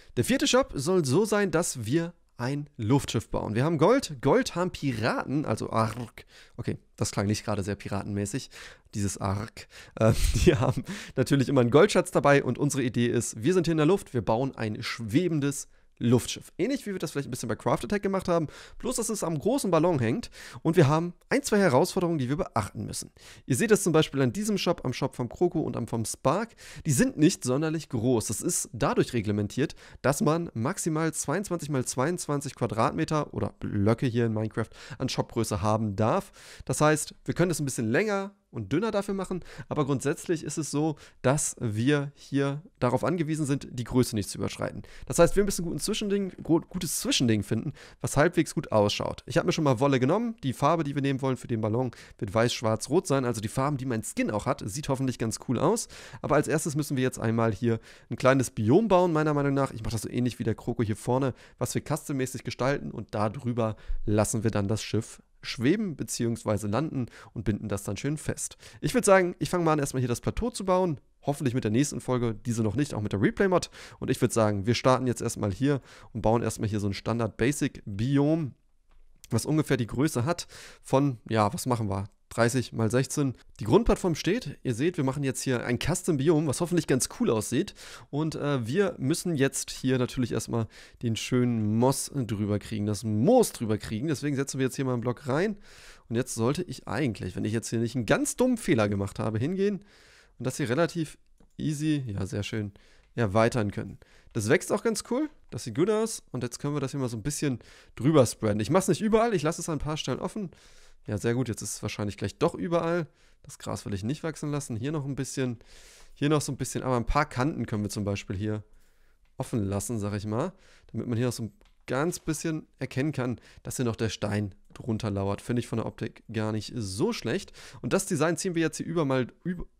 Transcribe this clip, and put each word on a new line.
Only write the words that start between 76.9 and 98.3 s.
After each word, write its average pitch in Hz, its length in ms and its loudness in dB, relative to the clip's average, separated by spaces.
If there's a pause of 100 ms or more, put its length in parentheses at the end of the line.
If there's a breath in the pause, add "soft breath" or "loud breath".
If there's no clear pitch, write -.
Standard-Basic-Biom, 127 1600 0 (800)
was 113 160 0
ungefähr 147 300 2
die 113 100 0
Größe 123 380 0
hat 175 200 -2 (380 loud breath)
von, 135 340 2 (100)
ja, 107 240 4
was - 140 -6
machen 117 240 0
wir? 98 140 -2 (260)
Dreißig 117 420 2
mal 113 180 0
sechzehn. 135 440 0 (260 soft breath)
Die 101 60 -6
Grundplattform 190 500 4
steht. 180 480 -2
Ihr 127 100 -2
seht, 147 220 0
wir 143 80 0
machen 135 180 0
jetzt 131 200 -2
hier 127 240 0
ein 120 120 0
Custom-Biom, 151 680 2
was 131 140 -2
hoffentlich 170 260 0
ganz 131 220 2 (100)
cool 220 100 2
aussieht. 110 460 0 (340 loud breath)
Und, 151 260 -2
äh, 139 300 -2
wir 180 340 0
müssen 165 360 -2
jetzt 135 340 0
hier 131 280 0
natürlich 123 340 0
erstmal 117 360 -2 (340 loud breath)
den 113 160 -2
schönen 117 600 2
Moss 127 380 2
drüber 104 420 -2
kriegen, 104 280 -4
das 104 180 -4
Moos 131 480 4
drüber 107 260 -2
kriegen. 113 300 -6
Deswegen 143 300 -2
setzen 135 220 -4
wir 131 80 2
jetzt - 100 -6
hier 139 80 -2
mal 127 80 0
einen 120 80 -2
Block 120 260 -4
rein. 185 300 0 (500 loud breath)
Und 113 80 -4
jetzt 123 180 -2
sollte 131 300 0
ich - 240 -12
eigentlich, 104 480 -4
wenn 107 80 -4
ich 107 80 -2
jetzt 110 180 -4
hier 113 100 -2
nicht 117 180 -2
einen 113 80 -2
ganz 190 320 2